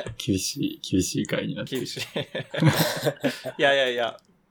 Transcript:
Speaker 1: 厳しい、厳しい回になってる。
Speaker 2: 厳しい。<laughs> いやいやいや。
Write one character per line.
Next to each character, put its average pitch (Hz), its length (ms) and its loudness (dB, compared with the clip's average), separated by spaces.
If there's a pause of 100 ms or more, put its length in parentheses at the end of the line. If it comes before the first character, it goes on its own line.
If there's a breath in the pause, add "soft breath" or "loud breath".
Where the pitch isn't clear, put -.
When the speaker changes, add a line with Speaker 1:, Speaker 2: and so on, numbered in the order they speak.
(180)
Speaker 1:
厳 98 200 0
し - 240 -4
い、 - 200 -4
厳 92 200 2
し - 200 0
い 107 60 -4
回 98 200 -2
に - 80 -6
な 107 80 -6
っ - 20 -6
て 135 100 -6
る。 123 60 0
Speaker 2:
厳 - 60 -6
し - 100 -8
い。 131 60 -6
<laughs> - 1500 0
い 160 40 0
や 139 120 6
い 139 40 4
や 131 120 4
い 123 60 -2
や。 120 240 -2 (320)